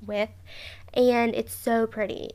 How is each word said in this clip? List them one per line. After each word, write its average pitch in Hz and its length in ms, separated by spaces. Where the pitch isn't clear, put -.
with, 208 240
and 240 400
it's - 180
so 226 320
pretty. 220 500